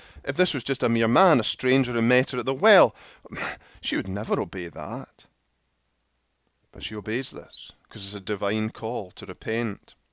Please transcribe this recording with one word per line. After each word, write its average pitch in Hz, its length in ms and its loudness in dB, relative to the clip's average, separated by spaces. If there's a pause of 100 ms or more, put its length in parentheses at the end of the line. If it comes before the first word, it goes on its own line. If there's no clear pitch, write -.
(220)
if 139 140 -6
this 180 180 2
was 131 80 -4
just 135 220 -2
a 120 40 4
mere 113 200 4
man, 151 320 6
a 107 40 0
stranger 127 480 2
who 117 100 0
met 127 280 4
her 127 80 -4
at 117 80 -4
the 135 80 0
well, 165 400 6 (340)
<sighs> - 520 -12
she - 160 -4
would 123 120 -4
never 120 320 -2
obey 90 280 -6
that. 87 580 -10 (1500)
But 104 80 -10
she 110 100 -8
obeys 110 360 -6
this, - 420 -16 (160)
'cause 101 160 -14
it's 98 100 -12
a 101 60 -10
divine 104 480 -2
call 110 440 -8
to - 120 -16
repent. 110 680 -6 (180)